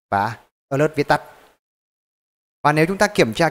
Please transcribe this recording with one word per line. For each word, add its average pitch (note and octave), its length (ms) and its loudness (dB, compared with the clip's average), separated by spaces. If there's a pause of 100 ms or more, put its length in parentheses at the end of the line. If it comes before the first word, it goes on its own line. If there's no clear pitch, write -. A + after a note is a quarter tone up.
và G#2 360 -2 (240)
Alert D3 260 0
viết D3 120 -2
tắt. - 280 -4 (1300)
Và D3 80 2
nếu D3+ 140 2
chúng F#3+ 120 -2
ta G#3 100 2
kiểm C#3+ 260 0
tra D#3+ 180 0